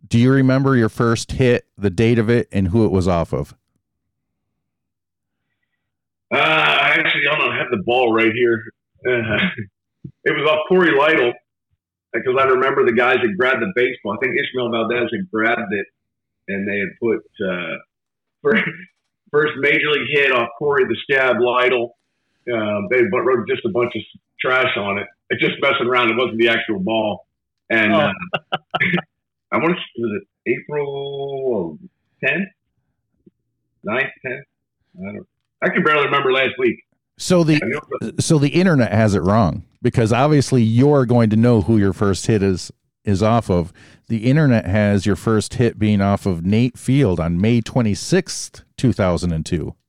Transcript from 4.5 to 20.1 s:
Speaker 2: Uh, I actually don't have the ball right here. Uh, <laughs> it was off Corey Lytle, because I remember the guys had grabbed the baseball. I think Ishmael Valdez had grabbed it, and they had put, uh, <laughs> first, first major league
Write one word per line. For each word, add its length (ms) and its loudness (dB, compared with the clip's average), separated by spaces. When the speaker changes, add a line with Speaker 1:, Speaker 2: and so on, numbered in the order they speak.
Speaker 2:
Uh, 60 -2
I 580 0
actually 280 -2
don't 280 -2
have 180 -6
the 140 -4
ball 300 2
right 180 2
here. 400 0
Uh, 320 -2
<laughs> 480 -20
it 60 0
was 180 -2
off 200 0
Corey 280 4
Lytle, 360 2
because 240 -2
I 60 2
remember 420 2
the 80 2
guys 260 2
had 160 -2
grabbed 240 0
the 140 -4
baseball. 400 -2
I 100 -8
think 140 -2
Ishmael 320 -4
Valdez 420 -2
had 180 -8
grabbed 420 -4
it, 140 -6
and 160 -6
they 120 -4
had 100 -4
put, 180 -2
uh, 300 -8
<laughs> 340 -20
first, 220 0
first 280 0
major 320 0
league 220 -2